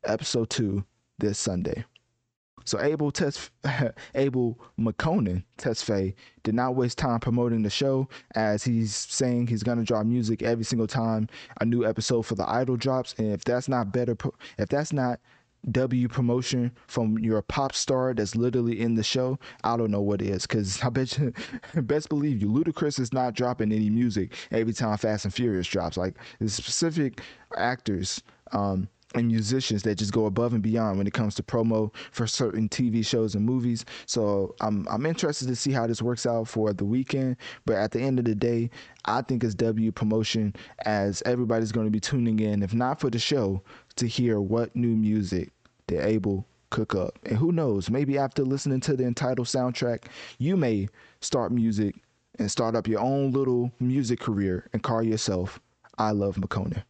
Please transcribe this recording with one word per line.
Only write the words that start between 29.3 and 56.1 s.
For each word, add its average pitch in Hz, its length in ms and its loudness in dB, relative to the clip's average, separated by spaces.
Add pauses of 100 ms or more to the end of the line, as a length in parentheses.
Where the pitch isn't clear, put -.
that 104 140 0
just 101 180 -2
go 110 140 2
above 117 260 0
and 113 80 2
beyond 110 340 2
when 98 120 0
it 101 60 -4
comes 107 200 0
to - 80 -6
promo 113 500 0 (200)
for 117 160 -2
certain 110 420 0
T 123 220 0
V 113 100 2
shows 110 320 2
and 104 100 2
movies. 120 400 2 (220)
So 101 560 0
I'm, 107 260 0
I'm 113 200 -4
interested 156 400 -2
to 127 80 0
see 139 160 -2
how 120 160 0
this 113 120 -2
works 120 280 -2
out 117 200 0
for 107 260 0
The 98 120 -2
Weeknd. 131 500 0 (300)
But 110 120 2
at 101 120 0
the 117 120 -2
end 131 180 2
of 120 60 2
the 113 100 2
day, 117 340 2 (360)
I 120 180 0
think 120 200 0
it's 110 120 0
W 110 360 2
promotion, 107 640 0 (320)
as 101 400 0
everybody's 117 460 2
gonna 110 180 0
be 107 100 2
tuning 117 400 0
in, 104 220 2
if 98 140 -2
not 127 240 0
for 139 100 0
the 117 80 -2
show, 104 460 0 (320)
to 123 120 -2
hear 117 320 2
what 110 360 0
new 120 200 2
music 107 540 2 (380)
they're 82 180 0
able 101 400 0 (240)
cook - 240 -2
up. 92 320 -2
And 104 100 -2
who 156 160 2
knows, 127 380 0
maybe 135 260 0
after 139 280 0
listening 135 380 0
to 147 140 0
the 127 100 0
entitled 123 420 0
soundtrack, 127 560 -2 (340)
you 160 180 2
may 113 320 2 (320)
start 117 320 0
music 110 440 2 (420)
and 104 140 -2
start 113 240 0
up 104 120 0
your 110 120 2
own 135 320 2
little 123 480 2
music 123 400 0
career 98 520 0
and 110 120 -4
call 113 180 0
yourself 110 580 0 (380)
I 107 140 2